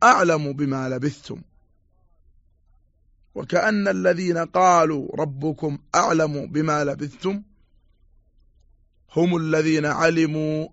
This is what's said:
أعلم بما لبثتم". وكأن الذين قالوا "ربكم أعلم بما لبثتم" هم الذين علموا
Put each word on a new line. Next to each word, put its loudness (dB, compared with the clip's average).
أعلم 4
بما -4
لبثتم". -8
وكأن 0
الذين 0
قالوا 2
"ربكم -4
أعلم 0
بما -2
لبثتم" -6
هم 2
الذين 0
علموا 0